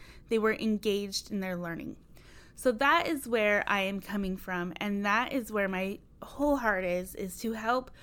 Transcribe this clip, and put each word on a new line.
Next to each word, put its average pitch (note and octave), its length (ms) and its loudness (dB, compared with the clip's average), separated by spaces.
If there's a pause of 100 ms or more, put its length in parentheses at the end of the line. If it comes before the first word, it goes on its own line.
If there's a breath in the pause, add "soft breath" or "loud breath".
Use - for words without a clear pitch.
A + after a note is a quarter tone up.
(300 loud breath)
They A3+ 100 4
were A3 140 4
engaged G3+ 760 0
in G#3 120 -2
their F#3 160 -4
learning. E3+ 400 -6 (580 loud breath)
So - 160 4
that C#4 340 4
is C#4+ 220 -2
where G#3 400 4
I G3+ 140 2
am F#3+ 180 -2
coming F#3+ 380 -2
from, F3+ 400 -4
and G3+ 280 -2
that G#3+ 280 0
is A3 180 -2
where G3+ 160 2
my F#3+ 320 -2 (240)
whole C#4+ 340 2
heart G#3+ 260 2
is, F3+ 300 -2
is F#3 240 -8
to A3+ 160 -4
help A3+ 380 -2 (120 loud breath)